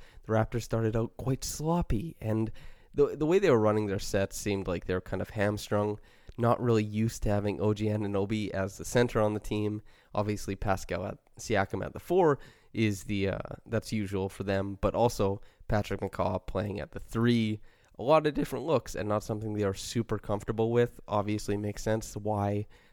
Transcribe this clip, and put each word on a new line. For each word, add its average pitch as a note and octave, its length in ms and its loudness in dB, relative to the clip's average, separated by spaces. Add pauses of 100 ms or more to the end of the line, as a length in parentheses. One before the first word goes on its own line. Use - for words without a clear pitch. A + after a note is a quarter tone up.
(260)
the A2 80 -2
Raptors A2 300 2
started A2+ 340 0
out A2+ 180 -2
quite - 300 -4
sloppy, D#3+ 760 -2
and A2 320 -2 (420)
the, C3 220 4
the D3+ 100 -2
way F3+ 140 4
they F#3 100 4
were B2 80 8
running G#2+ 300 4
their G2 120 -2
sets - 380 0
seemed G2 300 -2
like F2+ 180 -2
they F2+ 80 -2
were F#2 60 0
kind F#2 220 -4
of - 80 -6
hamstrung, G#2 680 0 (400)
not A#2 240 2
really A#2 220 4
used G#2+ 400 -2
to A2 60 2
having G2+ 320 0
O G#2+ 120 4
G G#2+ 120 -2
Anunoby G#2 640 0
as G2 280 -4
the F2 60 -10
center B2 380 2
on G#2+ 120 4
the G#2+ 60 -2
team. G#2+ 420 -2 (320)
Obviously, G#2 440 -2
Pascal F#2+ 480 -2
at, G2+ 120 -8 (220)
Siakam G2 440 0
at - 100 -8
the - 60 -12
four F3 380 4 (360)
is G#2+ 320 2
the, G2 240 0
uh, - 100 -2 (260)
that's A2+ 280 -4
usual G2 340 -2
for - 160 -10
them, G2 380 -2
but G2 120 2
also G2+ 480 2 (280)
Patrick G#2 320 0
McCaw F#2+ 440 -2
playing G2 360 -4
at D#2 100 -10
the - 80 -12
three. A2+ 600 2 (360)
A G#2 60 -8
lot D3+ 240 4
of C#3+ 60 0
different B2+ 320 -4
looks D3+ 300 0
and G2+ 120 -4
not G#2 160 0
something A2 300 -6
they G#2 100 0
are G2 100 2
super A2 440 -4
comfortable A2+ 540 -2
with. A#2+ 360 2
Obviously G#2 480 0
makes G#2 260 -4
sense A2 360 -2
why G#2 480 -2 (280)